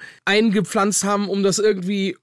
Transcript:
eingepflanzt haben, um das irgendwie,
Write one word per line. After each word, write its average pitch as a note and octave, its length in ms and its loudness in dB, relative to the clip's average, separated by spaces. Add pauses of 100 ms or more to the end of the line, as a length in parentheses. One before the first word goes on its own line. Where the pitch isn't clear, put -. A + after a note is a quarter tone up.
(260)
eingepflanzt G#3 800 0
haben, G3+ 260 -2
um G3 140 -2
das F#3+ 160 2
irgendwie, G3 640 -2